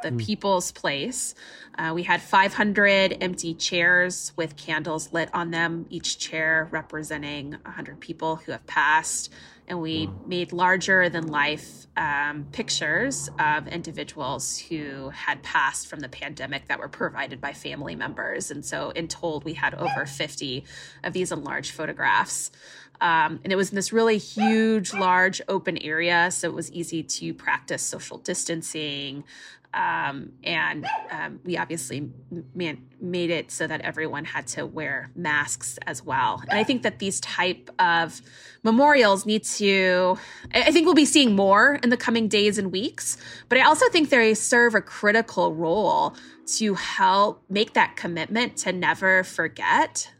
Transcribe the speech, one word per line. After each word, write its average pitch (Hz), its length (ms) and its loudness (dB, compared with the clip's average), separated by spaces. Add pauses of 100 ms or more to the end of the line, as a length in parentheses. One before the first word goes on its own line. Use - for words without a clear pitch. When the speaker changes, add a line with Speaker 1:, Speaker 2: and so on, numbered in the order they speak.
Speaker 1:
the - 80 -4
Speaker 2:
Mm. 120 80 -2
Speaker 1:
People's 175 540 -2
Place. 165 640 -4 (420)
Uh, 165 180 -2
we 175 80 -2
had 180 200 2
five 196 320 4
hundred 202 640 4
empty 175 340 -4
chairs 180 800 2
with 160 200 -4
candles 156 560 -6
lit 165 220 -2
on 170 160 -2
them, 165 400 -2
each - 280 -6
chair 160 520 0
representing 151 840 -8 (100)
a - 40 -16
hundred 143 300 -14
people 160 360 -6
who 156 160 -12
have - 140 -12
passed. 156 640 0 (380)
And 175 140 -6
we 160 240 -4
Speaker 2:
Wow. 151 80 -8 (120)
Speaker 1:
made 175 260 -4
larger 180 580 2
than 165 160 -4
life, 147 680 -4
um, 147 580 -2
pictures 220 840 -2
of 151 300 0
individuals 147 880 -8
who 139 520 -10
had 143 320 -6
passed - 460 0
from 156 120 -14
the 135 80 -10
pandemic 139 600 -10
that 147 100 -4
were 139 100 -10
provided 139 500 -8
by 139 140 -10
family 143 420 -12
members. - 560 -8
And 147 140 -12
so 147 260 -8
in 165 180 -6
total, 151 360 -6
we 156 100 -8
had 143 200 -2
over 147 320 -4
fifty 143 580 -8 (400)
of 180 80 -6
these 180 180 -2
enlarged 143 420 -6
photographs. 143 800 -2 (520)
Um, 160 420 2
and 185 60 -4
it 185 60 2
was 190 140 0
in 202 60 -4
this 196 180 -2
really 226 240 4
huge, 220 720 2
large 185 560 6
open 190 300 0
area, 170 520 2
so 180 180 -2
it 156 60 -6
was 165 160 -6
easy 165 320 -6
to 165 300 -6
practice 147 500 -4
social - 360 -8
distancing. 151 1040 -6 (480)
Um, 156 600 -4 (120)
and, 156 400 -2 (260)
um, 151 340 -10
we 180 120 -4
obviously 165 420 -6
m-, 147 460 -12 (100)
man-, 160 340 -8 (120)
made 175 300 -2
it 160 220 -4
so 160 140 -4
that 156 160 -6
everyone 151 440 -6
had 143 220 -8
to 147 180 -8
wear 139 480 -8
masks 151 720 -4
as 151 180 -10
well. 131 460 0
And 202 80 2
I 214 60 4
think 247 180 -2
that 202 160 -2
these 196 220 -4
type - 580 -4
of 170 420 2 (440)
memorials 226 600 6
need 214 200 0
to, 185 760 4 (340)
I, 247 120 4
I 302 80 6
think 320 120 6
we'll 339 100 6
be 294 120 8
seeing 254 280 6
more 202 480 6
in 240 60 2
the 240 80 4
coming 226 320 0
days 208 300 2
and 196 120 -2
weeks, 202 460 -6 (320)
but 240 80 4
I 262 60 6
also 311 260 6
think 311 220 2
they 226 240 6
serve 240 400 4
a 202 80 4
critical 208 720 0
role 160 600 0 (400)
to 208 180 2
help 196 760 2
make 208 260 0
that 202 200 2
commitment 185 640 -4
to - 160 -4
never 185 500 2
forget - 960 0